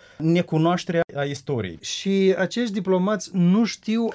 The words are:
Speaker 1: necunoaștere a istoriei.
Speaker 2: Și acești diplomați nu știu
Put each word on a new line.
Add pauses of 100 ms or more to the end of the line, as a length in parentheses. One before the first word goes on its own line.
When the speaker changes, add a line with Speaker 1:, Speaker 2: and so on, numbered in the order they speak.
(180)
Speaker 1:
necunoaștere (140)
a
istoriei.
Speaker 2:
Și
acești
diplomați
nu
știu